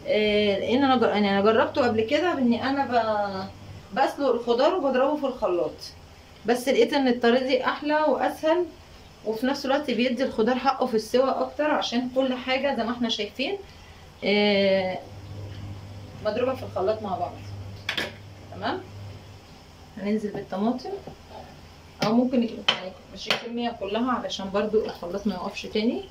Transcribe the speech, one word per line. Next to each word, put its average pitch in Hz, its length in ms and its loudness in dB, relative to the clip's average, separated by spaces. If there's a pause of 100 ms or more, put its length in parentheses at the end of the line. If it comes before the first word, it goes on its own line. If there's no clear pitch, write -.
آه، 208 520 4
لان 262 260 2
انا 262 120 6
جر-، 226 120 4
يعني 202 220 2
انا 196 100 4
جربته 233 460 4
قبل 220 140 2
كده 311 340 2
باني 247 340 2
انا 277 160 2
ب-، 208 1120 -2
بسلق 285 300 2
الخضار 240 460 4
وبضربه 277 420 2
في 277 100 -4
الخلاط، 175 640 -4 (540)
بس 240 220 0
لقيت - 240 4
ان 277 160 4
الطريقه 247 380 4
دي 277 180 2
احلى 294 300 0
واسهل، 302 720 2 (600)
وفي 220 200 -2
نفس 277 200 -2
الوقت 269 240 2
بيدي 240 340 2
الخضار 240 340 2
حقه 262 280 2
في 220 80 -2
السوا 247 460 2
اكتر، 294 300 0
عشان 247 440 0
كل 262 200 2
حاجه 262 420 0
زي 226 80 0
ما 233 80 -2
احنا 240 160 -2
شايفين، 254 500 -4 (680)
آه، 196 760 4 (1300)
مضروبه 240 300 0
في - 80 -10
الخلاط 214 400 -2
مع 226 160 -4
بعض. 175 140 -4 (1200)
تمام، 302 260 -4 (1160)
هننزل 208 320 0
بالطماطم، 214 600 -2 (1120)
او 214 80 4
ممكن 247 300 4
ي-، 226 40 0 (220)
يعني - 240 -4 (220)
مش 190 140 -12
الكميه 233 420 -4
كلها 226 420 -2
علشان 196 380 -4
برضو 208 340 2
الخلاط 180 420 -6
ما 190 80 -2
يقفش 185 280 -8
تاني. 240 480 -2